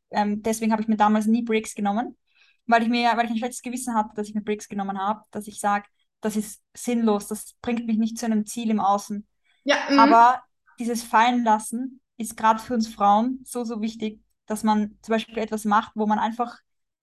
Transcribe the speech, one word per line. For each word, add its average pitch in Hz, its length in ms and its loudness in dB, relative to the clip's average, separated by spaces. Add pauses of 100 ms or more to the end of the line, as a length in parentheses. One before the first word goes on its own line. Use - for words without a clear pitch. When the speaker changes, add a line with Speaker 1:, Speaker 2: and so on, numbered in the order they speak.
(100)
Speaker 1:
ähm, 208 320 -2
deswegen 220 300 0
habe 220 100 0
ich 220 60 -2
mir 220 80 2
damals 214 300 4
nie 233 160 2
Breaks 220 320 -2
genommen, 214 440 -4 (480)
weil 233 160 4
ich 226 60 0
mir, 240 280 2
weil 233 100 0
ich 226 40 -10
ein 226 80 -4
schlechtes 247 240 -6
Gewissen 247 320 -8
hatte, 226 200 0
dass 208 140 -8
ich 214 60 -14
mir 208 80 -4
Breaks 208 260 -6
genommen 196 300 -8
habe, 208 320 -4
dass 208 160 -12
ich 208 120 -16
sag, 202 280 -2 (340)
das 214 160 -4
ist - 240 -6 (160)
sinnlos, 226 520 0
das - 340 -12
bringt 233 240 -4
mich 226 100 0
nicht 226 220 -2
zu 240 80 -6
einem 220 180 0
Ziel 233 260 -6
im 214 100 0
Außen. 202 460 -2 (380)
Speaker 2:
Ja, 277 120 2 (120)
mhm. 277 120 6
Speaker 1:
Aber 233 420 8 (380)
dieses 233 220 -4
Fallenlassen 233 1000 0 (160)
ist 220 180 -8
grad 220 240 2
für - 140 -6
uns 220 140 0
Frauen 220 580 2
so, 240 180 -8
so 226 160 -6
wichtig, 214 400 -6 (260)
dass 214 160 -6
man 214 400 0
zum 214 100 -4
Beispiel 220 260 -4
etwas 214 260 -6
macht, 214 320 2
wo 214 100 -2
man 214 140 0
einfach, 233 380 -4 (440)